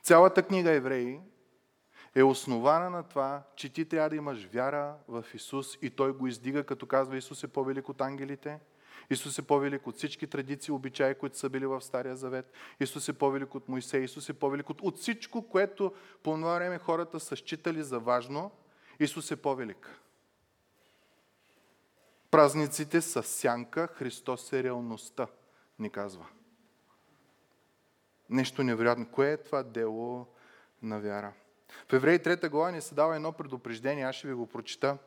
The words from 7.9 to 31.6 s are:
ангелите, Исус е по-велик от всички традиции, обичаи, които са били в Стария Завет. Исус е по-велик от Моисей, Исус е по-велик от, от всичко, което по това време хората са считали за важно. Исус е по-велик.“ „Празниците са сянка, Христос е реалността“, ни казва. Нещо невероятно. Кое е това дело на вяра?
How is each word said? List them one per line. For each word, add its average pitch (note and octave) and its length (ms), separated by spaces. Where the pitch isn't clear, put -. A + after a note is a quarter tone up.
ангелите, C#3 580
Исус C3+ 280
е C3+ 100
по-велик C#3 400
от A#2 80
всички D3 320
традиции, C#3 440
обичаи, C3+ 440
които C3+ 220
са C3+ 120
били C3+ 160
в C3+ 160
Стария B2+ 340
Завет. C3 380
Исус C#3 300
е D3 40
по-велик C#3 420
от C3 140
Моисей, C3 340
Исус C3+ 260
е C#3 40
по-велик C#3 360
от, D3 120
от F#3+ 160
всичко, A#3 520
което G3 440
по D#3 120
това E3 200
време F3 220
хората E3 420
са - 160
считали D#3+ 480
за C3 160
важно. B2 520
Исус D3+ 320
е C#3+ 100
по-велик.“ B2+ 580
„Празниците D3+ 680
са B2 220
сянка, B2 640
Христос - 680
е C3 100
реалността“, A#2+ 640
ни G#2+ 100
казва. F#2+ 360
Нещо C3 340
невероятно. A#2+ 480
Кое C#3 200
е D3+ 120
това C#3 200
дело A#2 640
на A2 180
вяра? G#2 340